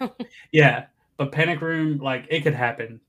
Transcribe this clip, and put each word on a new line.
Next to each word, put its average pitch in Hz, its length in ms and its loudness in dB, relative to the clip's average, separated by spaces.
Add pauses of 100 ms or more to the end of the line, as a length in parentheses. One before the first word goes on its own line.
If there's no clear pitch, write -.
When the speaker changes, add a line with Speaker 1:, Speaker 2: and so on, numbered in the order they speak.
Speaker 1:
<laughs> - 520 -10
Speaker 2:
yeah, 127 340 6 (300)
but 143 160 -4
Panic 160 280 -2
Room, 156 380 -2
like, 131 320 -6
it 160 120 0
could 151 120 2
happen 117 540 -4